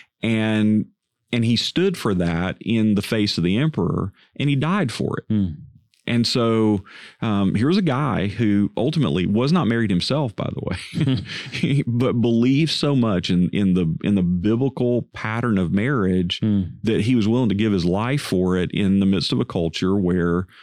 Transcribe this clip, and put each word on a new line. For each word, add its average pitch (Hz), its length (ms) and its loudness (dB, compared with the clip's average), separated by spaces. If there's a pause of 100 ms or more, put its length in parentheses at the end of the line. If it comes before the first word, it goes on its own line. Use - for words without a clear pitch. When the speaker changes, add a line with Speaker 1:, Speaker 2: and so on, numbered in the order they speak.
(220)
Speaker 1:
And, 107 640 0 (460)
and 117 140 0
he 117 100 2
stood 180 420 0
for 107 160 -2
that 85 480 -2
in 110 340 2
the 101 60 2
face 104 360 -2
of 82 60 0
the 92 140 2
emperor, 131 540 -2 (240)
and 143 140 -2
he 143 60 0
died 160 360 -2
for - 280 -6
it. - 140 -6
Speaker 2:
Mm. 95 220 -2 (500)
Speaker 1:
And 117 220 0
so, 113 560 2 (380)
um, 101 340 0
here 113 140 0
was 190 80 2
a 220 40 2
guy 127 460 0
who 104 480 0
ultimately 107 500 0
was 123 280 2
not 151 160 2
married 117 200 0
himself, 117 460 -2
by - 180 -4
the - 80 -8
way, - 720 -2
<laughs> - 100 -10
Speaker 2:
<laughs> - 120 -14
Speaker 1:
he, 143 340 0
but 120 320 0
believed 123 520 2
so 147 220 0
much 110 360 0
in, 90 240 2
in 95 200 2
the, 90 120 2 (180)
in 101 120 2
the 95 80 2
biblical 117 800 0 (100)
pattern 113 440 -2
of 87 140 0
marriage 95 720 0
Speaker 2:
Mm. 101 320 0 (100)
Speaker 1:
that 143 180 2
he 123 140 2
was 107 140 2
willing 120 200 2
to 95 60 0
give 107 160 0
his 90 140 2
life 113 360 0
for 92 360 0
it 87 160 0
in 98 260 2
the 98 60 2
midst 95 260 0
of 123 80 0
a 120 60 -2
culture 92 500 -2
where 90 500 0 (180)